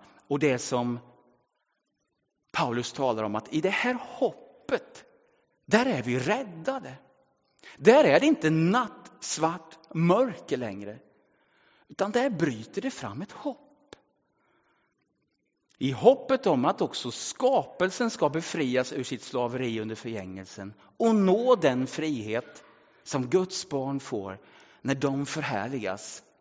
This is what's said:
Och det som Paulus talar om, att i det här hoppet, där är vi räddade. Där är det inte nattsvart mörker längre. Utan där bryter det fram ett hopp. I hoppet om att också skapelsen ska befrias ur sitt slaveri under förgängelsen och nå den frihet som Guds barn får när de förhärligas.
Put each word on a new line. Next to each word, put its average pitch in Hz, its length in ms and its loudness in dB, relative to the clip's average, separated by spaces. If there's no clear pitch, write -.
Och 143 100 -2
det 139 200 2
som 120 400 -2
Paulus 120 400 -2
talar 120 300 0
om, 104 120 -2
att - 200 -6
i 151 60 -2
det 185 100 0
här 247 240 0
hoppet, - 1120 -6
där 240 200 4
är 160 160 0
vi 123 160 0
räddade. 180 800 -4
Där 220 260 8
är 156 160 8
det 277 60 4
inte 214 240 4
nattsvart 170 1400 -2
mörker 175 640 2
längre. 104 420 -8
Utan 208 220 -4
där 247 200 0
bryter 151 520 -4
det 254 80 -4
fram 113 320 -10
ett - 100 -14
hopp. - 640 -12
I 135 120 -2
hoppet 262 560 4
om 139 180 4
att 180 160 2
också 131 300 -4
skapelsen 226 1000 0
ska 156 180 0
befrias 139 640 -2
ur 123 120 -6
sitt - 180 -8
slaveri 120 580 -4
under 110 140 -6
förgängelsen 98 800 -10
och 226 160 4
nå 220 420 4
den 131 300 4
frihet 123 800 -4
som 127 280 -4
Guds 185 380 0
barn 139 320 -4
får 98 380 -6
när 131 120 0
de 139 320 -2
förhärligas. 117 960 -6